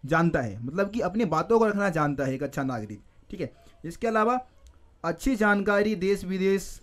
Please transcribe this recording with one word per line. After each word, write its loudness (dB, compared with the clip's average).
जानता 2
है, -6
मतलब -2
कि -6
अपनी -2
बातों 2
को 6
रखना 0
जानता 0
है -2
एक -6
अच्छा -4
नागरिक, -6
ठीक -12
है। -8
इसके -6
अलावा 4
अच्छी 0
जानकारी 4
देश 0
विदेश 0